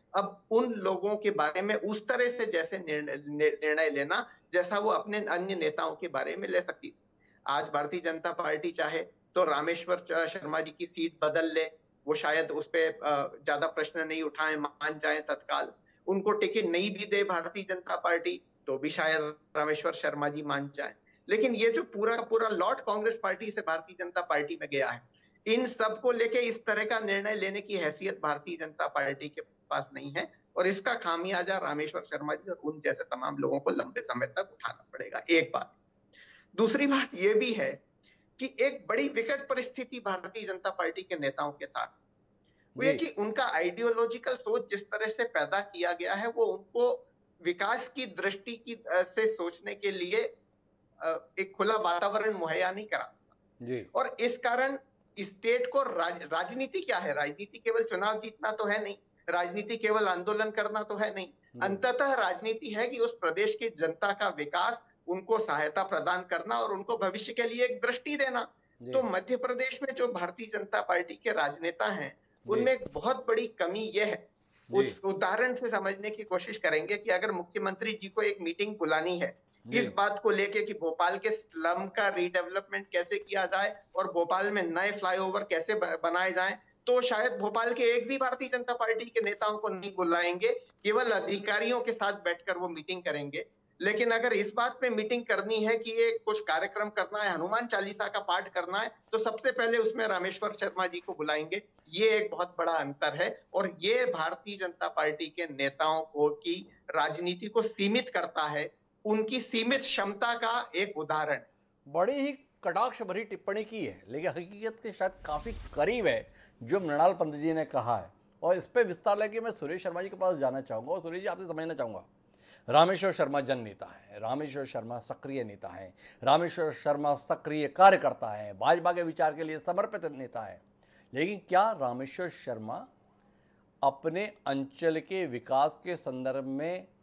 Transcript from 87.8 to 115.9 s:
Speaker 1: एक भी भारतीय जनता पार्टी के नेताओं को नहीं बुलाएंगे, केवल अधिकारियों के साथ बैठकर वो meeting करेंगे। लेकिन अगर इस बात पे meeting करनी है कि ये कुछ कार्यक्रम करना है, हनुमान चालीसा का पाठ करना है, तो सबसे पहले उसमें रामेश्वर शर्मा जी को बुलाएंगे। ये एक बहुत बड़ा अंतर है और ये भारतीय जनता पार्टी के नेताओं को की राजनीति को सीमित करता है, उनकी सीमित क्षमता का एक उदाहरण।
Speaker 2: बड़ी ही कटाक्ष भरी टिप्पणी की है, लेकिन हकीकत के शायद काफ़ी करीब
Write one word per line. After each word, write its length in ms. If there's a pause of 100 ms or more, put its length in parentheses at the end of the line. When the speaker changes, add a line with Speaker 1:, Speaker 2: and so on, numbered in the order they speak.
Speaker 1:
एक 240
भी 100
भारतीय 320
जनता 240
पार्टी 320
के 160
नेताओं 360
को 120
नहीं 260
बुलाएंगे, 540 (340)
केवल 280
अधिकारियों 720
के 100
साथ 220
बैठकर 440
वो 120
meeting 340
करेंगे। 420 (360)
लेकिन 300
अगर 220
इस 200
बात 280
पे 80
meeting 360
करनी 300
है 220
कि 140
ये 340
कुछ 160
कार्यक्रम 480
करना 340
है, 60
हनुमान 380
चालीसा 400
का 120
पाठ 340
करना 260
है, 120 (200)
तो 60
सबसे 340
पहले 260
उसमें 300
रामेश्वर 440
शर्मा 360
जी 120
को 140
बुलाएंगे। 480 (280)
ये 200
एक 220
बहुत 260
बड़ा 140
अंतर 440
है 280 (100)
और 260
ये 260
भारतीय 520
जनता 300
पार्टी 380
के 200
नेताओं 560
को 280
की 400 (260)
राजनीति 520
को 140
सीमित 480
करता 380
है, 240 (340)
उनकी 360
सीमित 400
क्षमता 520
का 420
एक 220
उदाहरण। 420 (480)
Speaker 2:
बड़ी 260
ही 180 (320)
कटाक्ष 380
भरी 220
टिप्पणी 400
की 220
है, 240
लेकिन 220
हकीकत 520
के 80
शायद 200 (140)
काफ़ी 260
करीब 560